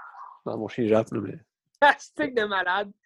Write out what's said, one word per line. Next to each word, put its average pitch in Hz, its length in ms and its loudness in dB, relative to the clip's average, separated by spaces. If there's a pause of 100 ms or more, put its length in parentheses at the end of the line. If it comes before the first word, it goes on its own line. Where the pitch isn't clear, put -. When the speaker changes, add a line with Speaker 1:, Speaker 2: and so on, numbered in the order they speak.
(460)
Speaker 1:
Non, 113 120 -6
mon 110 100 -4
chien 120 200 -2
jappe, 110 260 4
là, 110 80 -2
mais 98 160 -8 (440)
Speaker 2:
Fantastique 285 540 2
de 220 80 2
malade! 196 480 -2 (140)